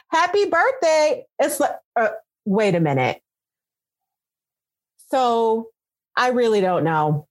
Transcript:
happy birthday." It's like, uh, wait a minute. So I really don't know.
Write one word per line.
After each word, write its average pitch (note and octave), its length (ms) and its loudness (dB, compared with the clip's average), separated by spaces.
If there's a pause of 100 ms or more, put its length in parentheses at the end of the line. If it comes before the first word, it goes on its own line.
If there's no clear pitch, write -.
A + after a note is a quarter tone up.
happy F4+ 360 0
birthday." E4 800 0 (140)
It's D4 220 -2
like, C#4+ 100 0 (260)
uh, A3+ 120 0 (360)
wait G3+ 300 0
a E3+ 60 2
minute. C3+ 420 -2 (1900)
So A#3 580 0 (480)
I B3 120 0
really A#3 320 2
don't F3+ 240 0
know. D3+ 460 -2